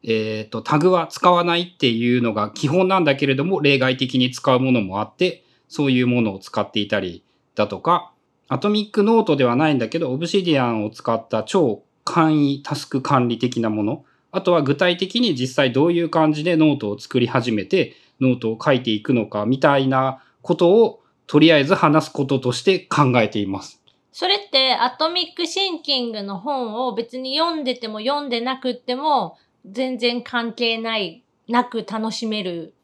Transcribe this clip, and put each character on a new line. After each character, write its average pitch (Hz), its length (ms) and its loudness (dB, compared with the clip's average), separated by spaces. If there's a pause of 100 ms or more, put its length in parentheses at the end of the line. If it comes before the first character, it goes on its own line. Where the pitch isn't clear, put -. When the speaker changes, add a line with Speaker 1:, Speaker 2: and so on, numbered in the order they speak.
Speaker 1:
え 110 400 -2
っ - 40 -20
と、 113 120 -8
タ 151 180 0
グ 180 120 4
は 170 160 0
使 - 240 2
わ 175 140 4
な 170 100 2
い 175 180 -4
っ - 40 -20
て 127 120 2
い 120 280 2
う 123 40 0
の 117 120 0
が 104 160 -2
基 - 180 -4
本 185 220 2
な 190 100 2
ん 165 60 2
だ 139 100 4
け 143 100 -2
れ 135 100 2
ど 143 100 -2
も、 180 160 -2
例 143 180 4
外 131 160 2
的 127 220 -4
に 127 140 0
使 131 220 0
う 123 60 4
も 131 140 2
の 117 80 2
も 95 180 -6
あ 107 60 -2
っ - 100 -20
て、 175 300 -4 (240)
そ 147 160 -4
う 135 80 2
い 127 80 2
う 123 60 2
も 123 140 0
の 104 140 -2
を 95 40 -14
使 - 220 -6
っ 101 80 -4
て 107 120 -4
い 98 80 -6
た 104 100 0
り 90 240 -8 (320)
だ 107 120 0
と 95 120 -10
か、 170 320 0 (380)
ア 131 100 -4
ト 202 100 -2
ミ 214 200 0
ッ - 20 -20
ク 208 120 2
ノ 226 180 4
ー - 20 0
ト 160 140 0
で 131 80 2
は 120 100 2
な 156 140 2
い 147 60 2
ん - 20 0
だ 117 100 -2
け 165 120 -4
ど、 147 120 -2
オ 131 60 -4
ブ 165 100 -4
シ 190 160 0
デ 175 80 0
ィ 139 100 2
ア 120 100 0
ン 110 120 -2
を 104 60 -4
使 - 260 -4
っ 113 100 -6
た 107 180 -4
超 139 400 0 (200)
簡 160 280 2
易 143 320 2
タ - 120 -6
ス 139 100 -10
ク 135 160 -4
管 127 280 2
理 117 100 -4
的 123 220 -2
な 110 80 -2
も 107 160 -2
の、 117 180 -4 (300)
あ 185 80 -2
と 185 100 2
は 165 100 4
具 143 140 0
体 180 220 0
的 196 240 -2
に 208 140 2
実 127 200 -4
際 135 160 4
ど 135 140 4
う 175 80 2
い 170 80 0
う 165 80 -2
感 156 240 2
じ 151 100 -4
で 170 140 0
ノ 156 160 6
ー 135 40 -2
ト 107 120 -4
を 104 100 -6
作 - 220 -2
り 120 60 2
始 120 260 0
め 101 100 -2
て、 156 320 -2 (240)
ノ 131 120 4
ー 123 80 -2
ト 110 120 -4
を 113 100 -6
書 143 120 4
い 127 100 0
て 120 80 -2
い 107 100 -2
く 139 120 0
の 113 140 2
か 104 180 -4
み 131 160 0
た 143 160 6
い 135 100 0
な 131 340 0 (200)
こ 175 140 -2
と 170 140 4
を、 220 300 4 (280)
と 151 120 4
り 160 140 8
あ 156 40 6
え 139 60 4
ず 165 120 2
話 156 320 4
す - 40 -16
こ 143 140 -2
と 131 140 0
と 123 120 -2
し 120 100 -6
て 190 180 2
考 127 420 2
え 104 80 2
て 107 100 -4
い 101 80 -2
ま 95 140 -6
す。 - 200 -20 (300)
Speaker 2:
そ - 160 -6
れ 392 80 2
っ 403 140 -8
て、 262 240 2
ア 240 180 0
ト 320 180 -2
ミ 349 240 -4
ッ - 40 -20
ク 349 100 -4
シ 381 240 -4
ン 330 100 -10
キ 269 200 -2
ン 233 100 -6
グ 208 120 -10
の 196 140 -10
本 240 380 -6 (120)
を 233 60 -4
別 240 260 -8
に 262 180 -6
読 330 200 -2
ん 302 60 -6
で 254 120 -4
て 233 120 -12
も 214 120 -10
読 277 200 -2
ん 285 100 -10
で 240 120 -4
な 254 160 -4
く 262 140 -6
っ 240 40 -6
て 247 200 -8
も、 269 420 -2 (280)
全 254 320 -6
然 240 240 -2
関 233 300 -6
係 226 260 -2
な 226 200 -6
い、 175 260 -8 (240)
な 240 160 2
く 233 260 -6
楽 220 220 -6
し 220 160 -8
め 214 160 -6
る？ 170 300 -8 (100)